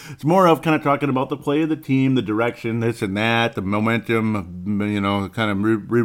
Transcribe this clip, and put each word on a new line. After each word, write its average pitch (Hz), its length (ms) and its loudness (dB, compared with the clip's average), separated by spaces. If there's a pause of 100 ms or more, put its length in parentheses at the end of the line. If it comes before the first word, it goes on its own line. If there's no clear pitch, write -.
it's 139 140 -16
more 180 240 6
of 156 140 4
kinda 156 180 2
talking 139 300 0
about 131 200 -2
the 143 80 -4
play 143 260 -2
of 156 60 -2
the 156 60 -2
team, 135 380 2
the 123 80 2
direction, 113 580 -2
this 117 220 -2
and 98 160 -2
that, 117 360 0
the 107 80 -6
momentum, 104 1200 -2
you 104 200 -2
know, 98 280 0
kind 107 220 -2
of 101 120 -2
re-, 110 120 2
re-, 104 300 0